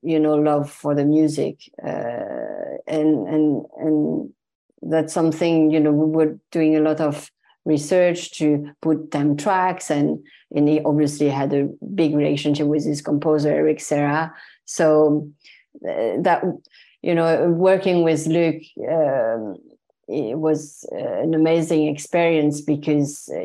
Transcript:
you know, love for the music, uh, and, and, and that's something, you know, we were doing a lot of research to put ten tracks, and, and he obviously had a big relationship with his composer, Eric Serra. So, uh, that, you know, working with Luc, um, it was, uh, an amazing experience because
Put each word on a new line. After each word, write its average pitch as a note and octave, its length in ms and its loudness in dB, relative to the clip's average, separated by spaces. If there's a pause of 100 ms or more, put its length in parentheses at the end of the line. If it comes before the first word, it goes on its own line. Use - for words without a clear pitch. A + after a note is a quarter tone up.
you D#3+ 180 0
know, D3+ 160 2
love D3 340 2
for D3 260 -4
the C#3+ 80 2
music, D3 540 2 (260)
uh, C2 920 -8 (100)
and, D3+ 400 0
and, D3+ 380 0 (120)
and - 560 -2 (480)
that's D#3 300 -2
something, E3 600 2
you D#3+ 80 2
know, D3+ 120 2
we D3+ 140 2
were D#3 320 0 (140)
doing D#3 260 2
a D#3 40 2
lot D#3 200 0
of D3 280 -4 (360)
research F3 680 0
to D3 380 0 (100)
put D#3 300 -2
ten C#3+ 240 0
tracks, F#3 540 -2
and, D3+ 340 -2 (320)
and D3 140 4
he D3+ 120 4
obviously D3 460 0
had C#3 240 -2
a C#3+ 160 0 (280)
big D#3+ 200 2
relationship D3 520 0
with D3 180 0
his D3 160 -4
composer, D3+ 480 0
Eric D3+ 300 2
Serra. D3 520 -2 (340)
So, D3+ 640 2 (560)
uh, G#2+ 380 -2
that, F3 220 2 (580)
you F3 140 -2
know, E3 340 2
working F#3 540 2
with D#3 240 0
Luc, D#3+ 280 2 (320)
um, A#2 680 -2 (500)
it B2 300 -4
was, D#3 540 -4
uh, G#2 320 -6
an D#3+ 100 0
amazing D#3+ 540 2
experience D3+ 760 0
because D3 680 -2 (180)